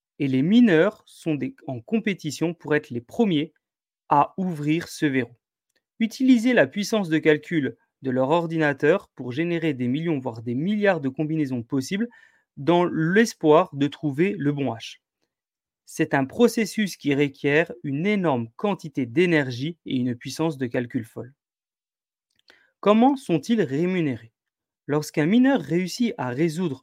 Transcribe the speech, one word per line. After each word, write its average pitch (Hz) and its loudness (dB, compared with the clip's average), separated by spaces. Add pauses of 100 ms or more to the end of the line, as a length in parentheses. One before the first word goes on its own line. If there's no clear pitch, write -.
(200)
et 143 -2
les 131 0
mineurs 196 4
sont - -6
des, 131 -8 (120)
en 127 -8
compétition 170 -4
pour 147 -4
être 151 -2
les 120 -8
premiers 175 -2 (560)
à 143 2
ouvrir 165 -2
ce - -6
verrou. 131 0 (640)
Utiliser 247 4
la 170 6
puissance 202 -2
de 156 2
calcul 151 0 (240)
de 131 -6
leur 127 0
ordinateur 160 0
pour 123 -12
générer 160 -2
des 123 -4
millions, 156 -2
voire 117 -8
des 120 -6
milliards 196 0
de 135 -2
combinaisons 147 -2
possibles 185 -4 (480)
dans 170 2
l'espoir 170 2
de 139 -2
trouver 156 -2
le 143 0
bon 139 -4
hash. - -16 (840)
C'est 156 -4
un 135 2
processus 220 0
qui 143 -2
requiert 143 0 (120)
une 147 -4
énorme 160 0
quantité 160 -4
d'énergie 143 0
et 131 -4
une 123 -2
puissance 147 -6
de 131 -4
calcul 120 -6
folle. 120 -18 (1400)
Comment 233 4
sont-ils 214 -2
rémunérés ? 147 -2 (540)
Lorsqu'un 147 -2
mineur 247 4
réussit 180 -4
à 127 -6
résoudre 156 -4